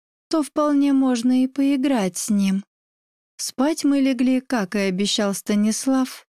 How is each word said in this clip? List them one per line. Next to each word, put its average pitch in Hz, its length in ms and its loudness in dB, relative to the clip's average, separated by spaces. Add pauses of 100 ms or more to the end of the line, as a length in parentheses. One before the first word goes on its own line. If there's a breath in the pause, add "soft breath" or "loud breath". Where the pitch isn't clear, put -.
(280)
то 320 140 0
вполне 285 500 2
можно 254 500 2
и 262 40 2
поиграть 262 720 0
с - 140 -6
ним. 196 340 0 (720)
Спать - 480 -4
мы 277 160 2
легли, 262 400 2
как 226 340 -4
и 208 60 0
обещал 196 540 0
Станислав, 220 1000 -2